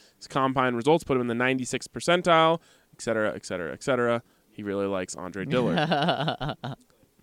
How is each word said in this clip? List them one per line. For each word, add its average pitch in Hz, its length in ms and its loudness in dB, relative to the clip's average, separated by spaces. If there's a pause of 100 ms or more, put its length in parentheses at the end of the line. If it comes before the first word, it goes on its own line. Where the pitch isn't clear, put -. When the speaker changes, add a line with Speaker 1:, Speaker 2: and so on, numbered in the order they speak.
(160)
Speaker 1:
His - 100 -20
combine 131 480 2
results 139 300 4
put 143 100 0
him 123 60 2
in 123 80 -2
the 117 60 -2
ninety-sixth 127 580 -2
percentile, 165 640 4 (340)
et - 100 -20
cetera, 110 340 0
et 98 100 -12
cetera, 87 260 -6
et - 120 -14
cetera. 120 380 2 (280)
He 107 140 -12
really 101 220 0
likes 95 280 -4
Andre 92 300 -8
Dillard." 127 340 0
Speaker 2:
<laughs> 147 960 -2 (460)